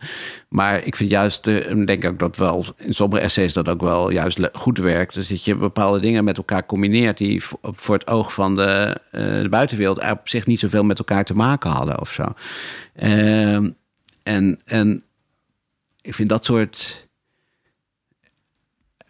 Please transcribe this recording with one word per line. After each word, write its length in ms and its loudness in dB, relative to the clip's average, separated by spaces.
Maar 380 0
ik 100 -6
vind 140 0
juist, 360 2
eh, 240 0
ik 160 2
denk 180 0
ook 140 -2
dat 180 -2
wel 280 0
in 180 -6
sommige 280 2
essays 300 2
dat 160 0
ook 120 -2
wel 300 0
juist 280 0
le-, 140 0
goed 260 0
werkt. 360 0
Dus 140 -6
dat 160 -6
je 100 2
bepaalde 460 0
dingen 240 2
met 120 0
elkaar 300 -4
combineert 520 2
die 260 0
v-, 80 -12
voor 320 -2
het 120 -2
oog 280 0
van 220 0
de, 400 0
eh, 120 -6
de 80 0
buitenwereld 480 2
op 180 -6
zich 180 -4
niet 140 2
zoveel 240 2
met 140 2
elkaar 260 0
te 100 -4
maken 360 2
hadden 300 -2
of 120 -8
zo. 120 -4
Ehm, 720 2
en, 420 0
en 380 2
ik 140 -14
vind 140 0
dat 160 2
soort, 640 -2